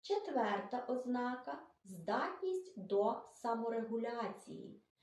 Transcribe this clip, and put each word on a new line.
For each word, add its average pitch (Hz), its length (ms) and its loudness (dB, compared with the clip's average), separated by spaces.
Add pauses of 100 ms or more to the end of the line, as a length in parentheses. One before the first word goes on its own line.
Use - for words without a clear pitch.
Четверта 247 840 2
ознака — 247 720 0 (240)
здатність 233 960 -2
до 202 360 4 (180)
саморегуляції. 226 1500 -2 (220)